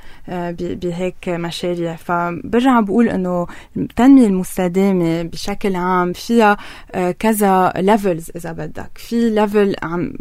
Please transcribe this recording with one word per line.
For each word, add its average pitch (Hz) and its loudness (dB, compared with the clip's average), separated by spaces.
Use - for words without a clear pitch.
آه، 175 -6
ب-، 175 -8
بهيك 180 -6
مشاريع. 170 -6
فبرجع 196 0
بقول 220 2
إنه 180 -2
التنمية 247 6
المستدامة 185 0
بشكل 196 -6
عام 180 0
فيها، 214 2
آه، 180 -2
كذا 196 2
levels 190 0
إذا 165 -10
بدك. 160 -10
في 233 -2
level 208 2
عم 165 -4